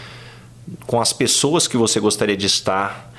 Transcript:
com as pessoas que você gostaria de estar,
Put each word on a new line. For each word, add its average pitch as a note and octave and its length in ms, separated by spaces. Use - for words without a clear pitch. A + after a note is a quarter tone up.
com A#2 140
as - 140
pessoas C#3+ 520
que B2+ 120
você A2+ 200
gostaria G#2 380
de F#2+ 80
estar, G2 760